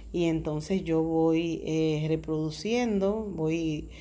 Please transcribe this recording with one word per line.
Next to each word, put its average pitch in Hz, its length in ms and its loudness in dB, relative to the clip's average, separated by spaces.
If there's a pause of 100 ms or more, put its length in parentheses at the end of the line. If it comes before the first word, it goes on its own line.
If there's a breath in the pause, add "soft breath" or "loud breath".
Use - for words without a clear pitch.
(140)
y 175 120 2
entonces 160 580 0
yo 160 180 2
voy, 160 640 2
eh, 156 420 0
reproduciendo, 190 1160 0
voy 160 640 -2 (120)